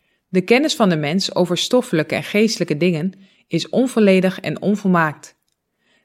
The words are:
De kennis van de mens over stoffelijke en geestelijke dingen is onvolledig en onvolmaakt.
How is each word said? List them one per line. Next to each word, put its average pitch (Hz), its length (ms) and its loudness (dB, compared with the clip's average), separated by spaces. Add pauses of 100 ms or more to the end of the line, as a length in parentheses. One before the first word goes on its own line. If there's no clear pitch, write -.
(280)
De 185 120 0
kennis 247 340 2
van 208 140 2
de 170 80 2
mens 156 380 -2
over 175 240 0
stoffelijke - 560 0
en 101 100 -4
geestelijke 208 520 -2
dingen 175 360 -2 (340)
is - 220 -4
onvolledig 190 720 2
en - 220 -8
onvolmaakt. 180 720 0 (680)